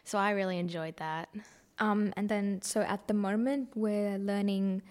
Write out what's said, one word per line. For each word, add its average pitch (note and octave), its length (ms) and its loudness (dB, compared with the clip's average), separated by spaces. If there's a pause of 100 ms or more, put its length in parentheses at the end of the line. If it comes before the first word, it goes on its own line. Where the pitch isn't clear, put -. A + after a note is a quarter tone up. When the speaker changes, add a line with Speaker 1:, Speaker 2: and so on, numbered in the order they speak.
Speaker 1:
So - 160 -2
I G3+ 120 4
really F#3+ 280 0
enjoyed E3+ 380 -4
that. D#3+ 320 -4 (500)
Speaker 2:
Um, G#3 380 2
and G3+ 120 -2
then, G3+ 340 0
so - 180 0
at G3+ 260 -2
the A3 80 2
moment A3+ 640 2
we're G#3 420 0
learning G3 720 2